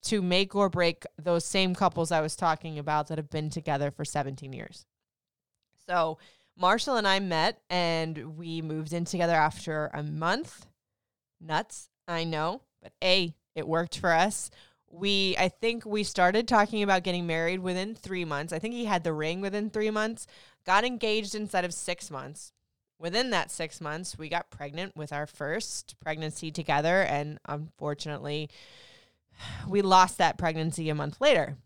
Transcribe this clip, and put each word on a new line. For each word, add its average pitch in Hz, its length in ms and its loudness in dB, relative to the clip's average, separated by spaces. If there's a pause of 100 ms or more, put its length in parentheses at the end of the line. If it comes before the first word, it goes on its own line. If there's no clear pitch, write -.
to 214 200 0
make 180 320 2
or 202 140 4
break 175 360 0 (140)
those 170 260 0
same 190 300 2
couples 170 360 2
I 165 100 4
was 156 160 -2
talking 160 420 0
about 151 300 -2
that 160 100 -4
have 151 120 -8
been 156 200 -2
together 147 400 -2
for 139 140 -8
seventeen 139 480 -6
years. - 340 -14 (1000)
So 165 320 2 (380)
Marshall 220 400 4
and 208 120 2
I 196 120 4
met, 175 400 0 (100)
and 160 680 0
we 165 260 -6
moved 156 300 -4
in 170 120 0
together 170 300 2
after 156 600 0
a 151 80 -4
month. 165 640 -4 (760)
Nuts, 160 480 -4 (180)
I 165 180 -2
know, 165 360 -2 (220)
but - 100 -20 (100)
A, 180 320 4 (200)
it 160 120 -4
worked 165 320 -2
for 175 140 2
us. 180 380 2 (400)
We, 196 480 2
I 185 100 4
think 226 380 -2
we 214 160 0
started 233 440 4
talking 214 360 4
about 190 220 4
getting 175 220 -2
married 165 340 0
within 185 340 -4
three 185 300 -6
months. 156 280 -4
I 160 60 -4
think 220 160 -6
he 240 100 -4
had 185 200 2
the 170 80 0
ring 156 280 -2
within 202 300 -4
three 214 200 0
months, 214 360 -2 (400)
got 196 180 6
engaged 220 500 -2
inside 202 300 -2
of 175 80 -4
six - 380 -8
months. 135 420 -12 (460)
Within 208 320 -2
that 175 200 0
six - 300 -8
months, 160 380 -8
we 156 100 -10
got 170 220 -4
pregnant 156 460 -10
with 151 160 -10
our 147 140 -6
first - 760 -6
pregnancy 156 500 -6
together, 160 520 2
and 147 440 -2
unfortunately, 147 1040 -6 (1160)
we 202 140 2
lost 185 360 8
that 170 200 4
pregnancy 160 500 0
a 156 60 0
month 147 260 -4
later. 214 460 4